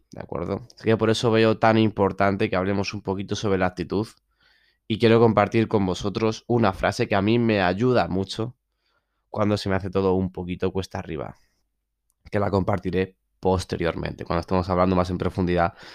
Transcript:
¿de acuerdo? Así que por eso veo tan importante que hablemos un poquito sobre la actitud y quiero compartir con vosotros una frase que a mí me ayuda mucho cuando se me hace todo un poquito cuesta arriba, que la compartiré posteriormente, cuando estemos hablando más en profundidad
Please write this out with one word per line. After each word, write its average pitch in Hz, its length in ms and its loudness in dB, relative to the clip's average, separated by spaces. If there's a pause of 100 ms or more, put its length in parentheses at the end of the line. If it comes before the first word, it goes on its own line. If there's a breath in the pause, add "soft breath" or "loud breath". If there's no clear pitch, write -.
(120)
¿de - 100 -16
acuerdo? 95 540 -8
Así - 100 -10
que 110 120 4
por 110 140 2
eso 113 180 0
veo 110 300 4
tan 113 180 4
importante 98 720 2
que 95 60 -4
hablemos 98 400 -2
un 101 60 -10
poquito 98 340 -6
sobre 98 240 0
la 92 80 2
actitud 90 400 -4 (800)
y 107 100 -2
quiero 113 220 6
compartir 110 480 2
con 101 180 0
vosotros 101 600 -4
una 113 260 2
frase 104 340 -2
que 104 80 0
a 98 60 2
mí 110 160 2
me 113 240 2
ayuda 98 460 2
mucho 98 480 -4 (760)
cuando 104 260 0
se 101 140 -2
me 95 60 2
hace 95 160 -4
todo 95 240 2
un 95 160 0
poquito 90 400 -6
cuesta 95 260 -6
arriba, 85 380 -10 (960)
que 104 80 0
la 98 100 0
compartiré 92 680 -2 (280)
posteriormente, 82 800 -2
cuando 85 160 -2
estemos 92 280 -2
hablando 90 260 2
más 90 160 0
en 87 80 -4
profundidad 87 560 0 (200 loud breath)